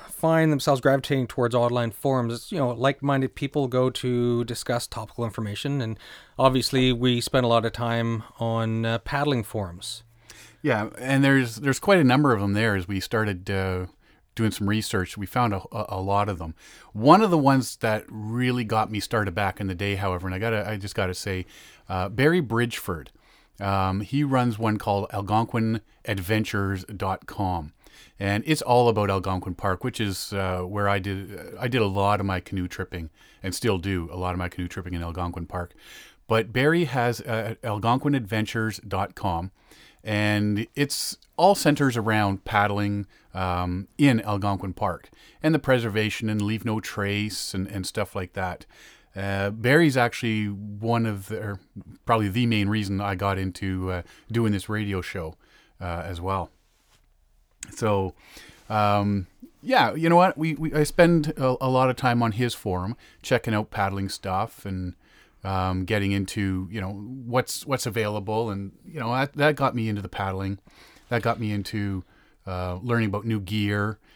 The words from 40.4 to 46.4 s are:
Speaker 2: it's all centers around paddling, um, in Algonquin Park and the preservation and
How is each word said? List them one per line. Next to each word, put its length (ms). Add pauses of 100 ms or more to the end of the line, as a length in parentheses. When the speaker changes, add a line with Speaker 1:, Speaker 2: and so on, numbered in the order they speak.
Speaker 2:
it's 420 (200)
all 180
centers 420
around 480
paddling, 600 (280)
um, 520 (100)
in 260
Algonquin 500
Park 380 (300)
and 140
the 60
preservation 680
and 140